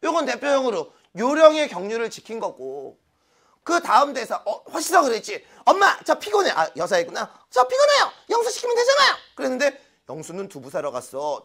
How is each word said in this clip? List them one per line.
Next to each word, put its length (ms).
요건 220
대표형으로 680
요령의 520
경륜을 400
지킨 300
거고, 600
그 180
다음 320
대사, 320
어, 260
훨씬 220
더 80
그랬지. 420
엄마, 380
저 160
피곤해. 320
아, 260
여자애구나. 720
저 180
피곤해요. 440
영수 220
시키면 240
되잖아요. 380
그랬는데 460
영수는 420
두부 200
사러 220
갔어. 540